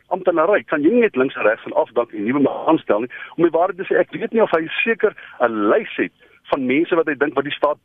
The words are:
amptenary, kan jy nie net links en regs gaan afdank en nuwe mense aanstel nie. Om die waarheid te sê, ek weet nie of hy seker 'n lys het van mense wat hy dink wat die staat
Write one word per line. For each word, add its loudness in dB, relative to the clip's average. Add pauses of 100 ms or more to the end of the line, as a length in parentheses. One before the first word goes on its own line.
amptenary, 0
kan -4
jy 4
nie 4
net 2
links 0
en -6
regs 2
gaan -10
afdank 0
en -6
nuwe 0
mense 0
aanstel 2
nie. -6 (280)
Om 0
die -6
waarheid 0
te -4
sê, 4
ek 0
weet -8
nie 2
of 0
hy -2 (160)
seker 0 (260)
'n 0
lys 0
het -2 (320)
van -2
mense 0
wat 2
hy -2
dink 0
wat 0
die -8
staat 0